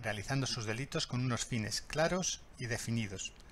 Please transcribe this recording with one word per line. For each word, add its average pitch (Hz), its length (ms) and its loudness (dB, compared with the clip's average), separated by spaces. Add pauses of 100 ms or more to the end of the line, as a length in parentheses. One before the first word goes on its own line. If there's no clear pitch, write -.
realizando 117 460 0
sus 113 180 0
delitos 127 400 0
con 123 180 2
unos 120 200 2
fines - 380 0
claros 165 580 2 (180)
y 120 80 -4
definidos. 113 640 0 (200)